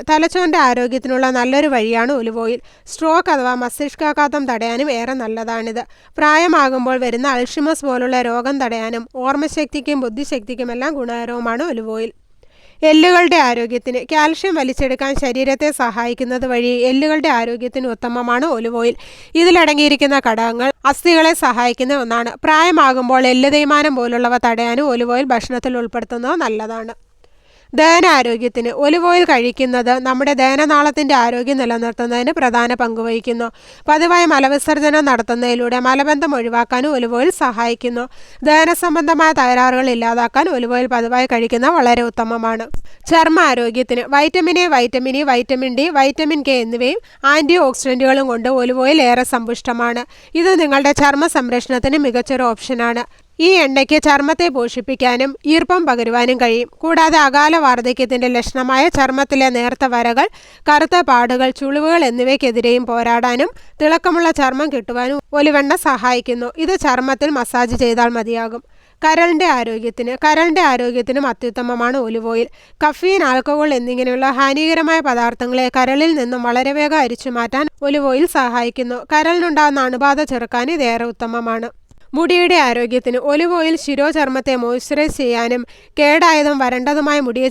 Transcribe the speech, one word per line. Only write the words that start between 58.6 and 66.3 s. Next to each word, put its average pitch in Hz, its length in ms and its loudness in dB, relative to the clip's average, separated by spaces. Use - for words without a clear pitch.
ചർമ്മത്തിലെ 269 600 2
നേർത്ത 240 360 -2
വരകൾ, 240 340 0
കറുത്ത 302 280 4
പാടുകൾ, 247 380 2
ചുളിവുകൾ 302 500 0
എന്നിവയ്ക്കെതിരെയും 247 800 0
പോരാടാനും 233 640 0
തിളക്കമുള്ള 339 460 2
ചർമ്മം 269 340 0
കിട്ടുവാനും 247 460 -4
ഒലിവെണ്ണ 285 340 2
സഹായിക്കുന്നു. 247 640 -2